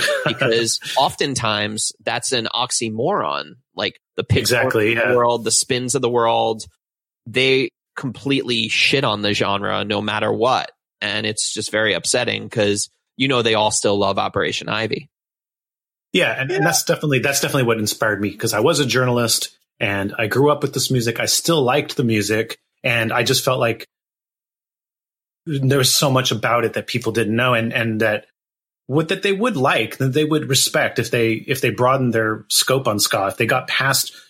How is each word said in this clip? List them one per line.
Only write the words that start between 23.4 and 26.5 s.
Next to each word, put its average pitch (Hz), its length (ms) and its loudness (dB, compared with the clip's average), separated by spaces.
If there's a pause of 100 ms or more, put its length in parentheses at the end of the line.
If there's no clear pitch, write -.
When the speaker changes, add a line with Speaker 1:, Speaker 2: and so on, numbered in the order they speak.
Speaker 1:
felt 131 140 0
like 117 260 -2 (1600)
there 139 320 2
was 127 160 4
so 151 160 4
much 127 220 2
about 117 340 2